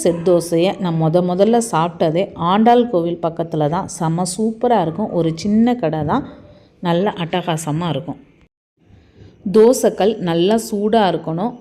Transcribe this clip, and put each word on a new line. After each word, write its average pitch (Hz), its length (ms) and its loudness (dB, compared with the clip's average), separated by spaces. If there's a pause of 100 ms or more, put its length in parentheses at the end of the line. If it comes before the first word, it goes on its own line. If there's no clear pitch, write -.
செட் 170 260 0
தோசையை 170 440 2 (120)
நான் 165 180 0
முத 160 280 2
முதல்ல 214 320 2 (100)
சாப்பிட்டதே 165 520 0 (280)
ஆண்டாள் 233 400 4
கோவில் 170 340 -2
பக்கத்துல 160 480 -2
தான். 190 240 -6
செம 165 280 -2 (100)
சூப்பரா 220 500 0
இருக்கும். 165 320 -4
ஒரு 160 140 0 (100)
சின்ன 226 400 2
கடை 156 200 -2 (100)
தான், 269 140 -2 (640)
நல்ல 180 260 0 (100)
அட்டகாசமா 165 680 -4
இருக்கும். - 260 -8 (1400)
தோசைக்கல் 220 560 4 (160)
நல்லா 175 360 2
சூடா 214 460 0
இருக்கணும். 165 500 -4